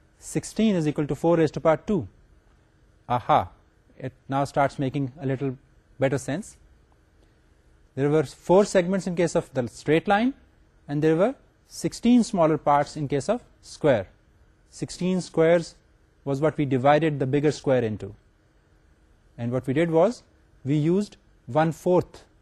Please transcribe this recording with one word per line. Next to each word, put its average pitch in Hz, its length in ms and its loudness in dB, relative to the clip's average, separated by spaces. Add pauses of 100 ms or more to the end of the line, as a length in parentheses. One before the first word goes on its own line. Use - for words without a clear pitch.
(200)
sixteen - 560 -2
is 160 120 0
equal 147 200 -4
to 143 80 -4
four 170 220 2
raised 160 180 0
to 147 60 -8
power 156 160 2
two. 156 300 -4 (1000)
Aha, 123 420 0 (480)
it 131 160 -12 (140)
now 139 180 -2
starts 139 320 -2
making 135 420 -4
a 139 60 -10
little 131 320 -4 (400)
better 135 200 -2
sense. 147 400 -10 (1400)
There 143 140 0
were 156 140 2
four 175 420 2
segments 185 420 0
in 180 80 -6
case 170 200 0
of 170 180 -2
the 123 140 -4
straight - 400 -2
line, 220 260 0 (540)
and 147 140 -4
there 160 140 2
were 214 200 0 (320)
sixteen 233 560 2
smaller 160 340 2
parts 147 400 0
in 151 100 -6
case 139 220 -4
of 233 120 0 (200)
square. 123 460 0 (640)
Sixteen 180 520 -6
squares 165 540 0 (500)
was 139 160 -4
what 151 160 -2
we 151 80 0
divided 143 540 2
the 139 60 0
bigger 143 260 0
square 127 320 0
into. 104 300 -8 (1200)
And 120 140 -6
what 123 140 -4
we 131 80 -2
did 165 160 0
was, 170 320 2 (420)
we 135 120 -2
used 175 400 0 (320)
one-fourth 160 760 0 (180)